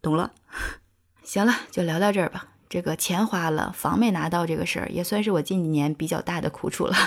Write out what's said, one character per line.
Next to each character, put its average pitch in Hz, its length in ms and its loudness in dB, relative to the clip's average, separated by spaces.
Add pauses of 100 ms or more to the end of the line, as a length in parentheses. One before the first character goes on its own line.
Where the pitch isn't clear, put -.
懂 156 160 2
了？ - 160 -2 (440)
<laughs> - 460 -20
行 202 220 2
了， 240 80 6 (180)
就 180 120 -2
聊 165 160 0
到 202 120 4
这 196 80 2
儿 170 100 2
吧。 - 200 -12 (180)
这 180 140 -4
个 160 140 -2
钱 185 300 0
花 175 260 0
了， 156 200 -2
房 175 260 0
没 226 140 4
拿 160 160 0
到 170 180 0
这 165 120 -2
个 170 80 -2
事 - 140 -2
儿， - 100 -6
也 175 140 -4
算 208 200 0
是 214 80 0
我 180 100 2
近 190 220 0
几 160 60 0
年 147 240 2
比 160 140 -4
较 - 140 -2
大 170 200 -4
的 151 80 -2
苦 - 200 -6
楚 - 180 -2
了。 180 80 0 (120)